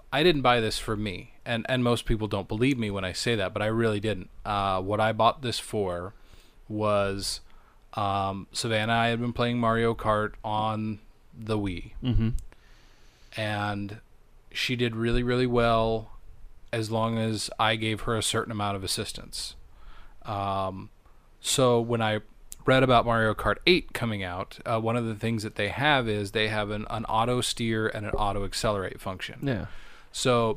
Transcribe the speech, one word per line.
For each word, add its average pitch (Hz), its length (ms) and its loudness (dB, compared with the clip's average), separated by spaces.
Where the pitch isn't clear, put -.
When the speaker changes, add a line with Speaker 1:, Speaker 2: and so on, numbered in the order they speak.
Speaker 1:
I 143 100 2
didn't 160 200 6
buy 123 180 6
this 110 160 0
for - 180 -4
me, 101 380 -6
and, 117 220 -2
and 127 160 2
most 120 220 2
people 110 220 0
don't 98 200 -2
believe 123 300 2
me 107 140 -2
when 98 120 -4
I 90 100 -4
say 120 220 0
that, 95 160 -2
but 101 120 -2
I 107 40 2
really 110 320 2
didn't. 104 300 -4
Uh, 98 360 2
what 104 180 0
I 110 120 4
bought 110 300 4
this 120 160 -4
for 92 560 -4
was, 101 720 0
um, 98 560 -2
Savannah 110 320 0
and 113 80 0
I 117 160 4
had 117 140 0
been 120 120 -4
playing 120 260 0
Mario 117 360 2
Kart 107 380 0
on 107 560 -2
the 110 200 -2
Wii, 98 340 -4
Speaker 2:
Mm-hmm. 110 260 4
Speaker 1:
and 104 640 -4
she - 240 -2
did 120 200 0
really, 117 280 2
really 123 240 2
well 113 640 2
as 113 180 -2
long 113 260 0
as 110 320 -2
I 113 160 4
gave 110 260 -2
her 117 140 -2
a 107 80 0
certain - 280 -2
amount 101 260 -2
of 95 60 -6
assistance. - 720 -8
Um, 98 680 -4
so 123 400 4
when 117 200 0
I 107 200 0
read 131 180 8
about 120 220 6
Mario 113 280 4
Kart 104 240 2
eight 180 260 4
coming 110 300 -4
out, 90 420 -8
uh, 113 140 0
one 113 160 0
of 120 100 0
the 113 80 -2
things 110 300 -2
that 107 120 -8
they 104 120 0
have 131 400 2
is 104 240 -2
they 107 160 2
have 107 240 -2
an, 104 180 -4
an 113 160 -4
auto 120 360 2
steer 113 480 0
and 104 160 -6
an 104 80 -4
auto 101 320 0
accelerate 98 560 -2
function. - 420 -10
Speaker 2:
Yeah. 123 220 -2
Speaker 1:
So 117 440 2